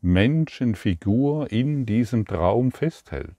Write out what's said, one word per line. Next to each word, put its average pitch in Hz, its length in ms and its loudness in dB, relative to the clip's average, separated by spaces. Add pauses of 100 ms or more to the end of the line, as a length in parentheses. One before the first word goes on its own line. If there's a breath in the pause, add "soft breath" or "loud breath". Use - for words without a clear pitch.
Menschenfigur 117 1500 0
in 131 340 -2
diesem 110 400 0
Traum 101 460 2
festhält. - 680 -6